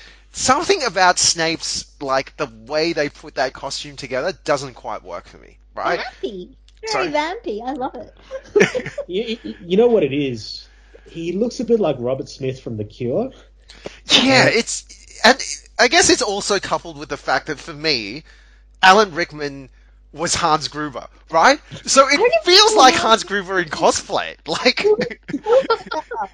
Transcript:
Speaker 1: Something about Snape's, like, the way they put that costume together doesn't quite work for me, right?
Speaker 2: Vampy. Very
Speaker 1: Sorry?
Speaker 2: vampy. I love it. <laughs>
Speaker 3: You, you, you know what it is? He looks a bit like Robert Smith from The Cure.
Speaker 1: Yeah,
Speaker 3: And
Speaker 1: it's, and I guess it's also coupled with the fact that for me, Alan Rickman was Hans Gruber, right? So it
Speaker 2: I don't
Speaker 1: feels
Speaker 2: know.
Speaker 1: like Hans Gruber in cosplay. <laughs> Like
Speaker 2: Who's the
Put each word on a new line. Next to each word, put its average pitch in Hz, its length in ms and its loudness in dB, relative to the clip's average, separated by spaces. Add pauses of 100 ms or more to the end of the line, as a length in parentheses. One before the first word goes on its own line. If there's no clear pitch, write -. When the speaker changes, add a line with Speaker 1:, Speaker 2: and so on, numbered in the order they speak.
(320)
Speaker 1:
Something 320 520 0
about 185 340 2
Snape's, - 680 -2 (140)
like, 135 360 -4
the 143 140 -6 (160)
way 156 260 -2
they 151 160 -2
put - 260 -16
that 135 200 -2
costume 139 420 -12
together 131 360 -6 (120)
doesn't 139 300 -2
quite 107 280 -10
work 87 260 -12
for - 100 -20
me, - 200 -20 (160)
right? 101 260 -4 (220)
Speaker 2:
Vampy. 202 320 -12 (360)
Very - 20 -2
Speaker 1:
Sorry? 392 160 -2
Speaker 2:
vampy. 294 580 -6
I 262 60 -6
love 262 240 -8
it. - 1000 -2
<laughs> - 140 -12
Speaker 3:
You, 220 340 -6
you, 214 180 -12
you 180 160 -2
know 240 120 6
what 214 160 4
it 131 80 -2
is? 135 560 -6 (400)
He 170 240 -8
looks 226 280 -4
a 240 40 -6
bit 233 160 2
like 156 180 0
Robert 123 300 -4
Smith 131 320 -8
from 117 180 -10
The 104 60 -6
Cure. 143 460 -4 (760)
Speaker 1:
Yeah, 254 400 4
Speaker 3:
And 151 80 2
Speaker 1:
it's, - 320 -4 (380)
and - 180 4 (360)
I 240 100 4
guess 339 200 4
it's 339 140 4
also 202 380 -2
coupled 165 360 -6
with 143 140 -14
the 143 80 -4
fact 139 300 -2
that 147 100 -8
for 165 160 -16
me, 143 480 -4 (600)
Alan 190 320 6
Rickman 143 540 -8 (440)
was 165 220 -4
Hans 156 340 0
Gruber, 143 400 -10 (220)
right? 190 280 4 (260)
So 277 220 6
it 277 80 2
Speaker 2:
I - 20 4
don't 554 280 2
Speaker 1:
feels 415 300 6
Speaker 2:
know. 415 60 4
Speaker 1:
like 254 140 8
Hans 226 300 2
Gruber 190 340 -4
in 170 100 -2
cosplay. 139 720 -2
<laughs> - 60 -18
Like - 340 0
Speaker 2:
Who's 415 180 4
the 440 1040 -2 (320)